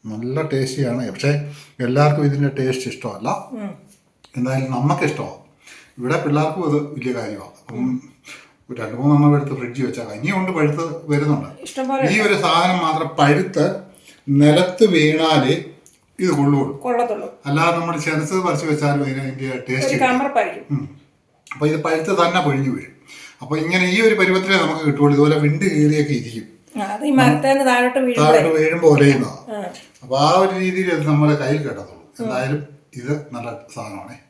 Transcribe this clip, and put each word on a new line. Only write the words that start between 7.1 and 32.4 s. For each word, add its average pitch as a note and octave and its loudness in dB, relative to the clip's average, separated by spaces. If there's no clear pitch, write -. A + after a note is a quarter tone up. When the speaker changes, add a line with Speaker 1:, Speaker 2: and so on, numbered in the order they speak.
Speaker 1:
കാര്യമാണ്. A2 -10
അപ്പം B2+ -6
ഒരു A#2+ -12
രണ്ട് G#2+ -10
മൂന്നെണ്ണം C#3+ 4
എടുത്ത് C3+ -6
ഫ്രിഡ്ജിൽ B2 -6
വെച്ചാൽ A#2+ -6
ഇനിയും A2 -6
ഉണ്ട്, F#3 -4
പഴുത്ത് D3+ -2
വരുന്നുണ്ട്. D3 -2
Speaker 2:
ഇഷ്ടംപോലെ C4+ -2
Speaker 1:
ഈ G#3+ 2
Speaker 2:
ഉണ്ട്. G#3 2
Speaker 1:
ഒരു D3+ -2
സാധനം E3+ 2
മാത്രം D#3+ -2
പഴുത്ത് D3+ 0
നിലത്ത് D#3 6
വീണാലേ D#3 4
ഇത് F3+ 2
കൊള്ളുള്ളൂ. C#3 0
Speaker 2:
കൊള്ളത്തുള്ളൂ. A#3 -4
Speaker 1:
അല്ലാതെ E3 2
നമ്മൾ E3 -4
ചെനച്ചത് D#3 -2
പറിച്ച് E3 -2
വെച്ചാലും C#3+ 0
അതിന് C3+ -4
അതിൻ്റെ C3 -8
ടേസ്റ്റ് B2+ -6
Speaker 2:
ഒരു C4 0
Speaker 1:
കിട്ടും. C4 2
Speaker 2:
കമർപ്പായിരിക്കും. B3 -2
Speaker 1:
ഉം. - -8
അപ്പൊ D3 -2
ഇത് D#3 -2
പഴുത്ത് D#3+ -2
തന്നെ F3 2
പൊഴിഞ്ഞു C3+ 0
വീഴും. - -8
അപ്പൊ C3+ -4
ഇങ്ങനെ F3+ 0
ഈ G3+ 2
ഒരു A3 6
പരുവത്തിലേ F#3 2
നമുക്ക് D#3 0
കിട്ടുള്ളൂ. C#3+ 4
ഇതുപോലെ D3+ 6
വിണ്ട് D3 2
കീറിയൊക്കെ D3+ 2
ഇരിക്കും. A2+ -8
Speaker 2:
ആ, G3+ -4
അത് G#3+ -6
ഈ D4 0
മരത്തേന്ന് C4+ 4
താഴോട്ട് B3 2
വീഴുമ്പോഴേ A#3+ 4
Speaker 1:
താഴോട്ട് D#3 4
വീഴുമ്പോ D#3+ 4
ഒലയുന്നതാ. C#3+ 2
Speaker 2:
ആ. F#3+ -8
Speaker 1:
അപ്പൊ C3 -4
ആ D3 4
ഒരു F#3+ 2
രീതിയിൽ F#3 -2
അത് D3+ -2
നമ്മുടെ D3 4
കയ്യിൽ C#3+ -2
കിട്ടത്തുള്ളൂ. B2+ -8
Speaker 2:
ഉം. - -14
Speaker 1:
എന്തായാലും C#3+ -4